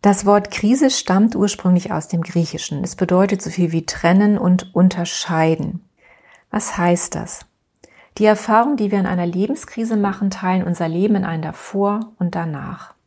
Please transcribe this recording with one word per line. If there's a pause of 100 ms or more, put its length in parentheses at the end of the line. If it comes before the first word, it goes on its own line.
Das
Wort
Krise
stammt
ursprünglich
aus
dem
Griechischen.
Es
bedeutet
so
viel
wie
trennen
und
unterscheiden. (680)
Was
heißt
das? (760)
Die
Erfahrung,
die
wir
in
einer
Lebenskrise
machen,
teilen
unser
Leben
in
ein
Davor
und
Danach. (120)